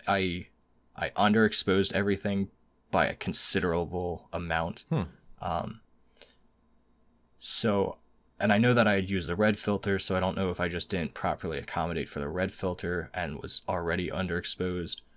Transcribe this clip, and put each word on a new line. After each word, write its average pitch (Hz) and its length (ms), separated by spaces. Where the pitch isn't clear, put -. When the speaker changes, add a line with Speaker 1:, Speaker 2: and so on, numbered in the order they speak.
Speaker 1:
I, 95 400
I - 140
underexposed 104 840
everything 98 560
by 85 160
a - 80
considerable 87 1160
amount. 82 560
Speaker 2:
Hmm. 151 140
Speaker 1:
Um, 87 400
so, - 600
and 104 120
I 104 60
know 120 160
that 113 140
I 104 60
had 95 160
used 90 180
the 87 80
red 107 220
filter, 98 400
so 95 180
I 92 40
don't 92 160
know 95 140
if 87 100
I 87 80
just 85 200
didn't 85 260
properly 80 440
accommodate 82 500
for 76 120
the 71 80
red 92 240
filter 90 600
and 76 260
was - 280
already 87 400
underexposed, 90 880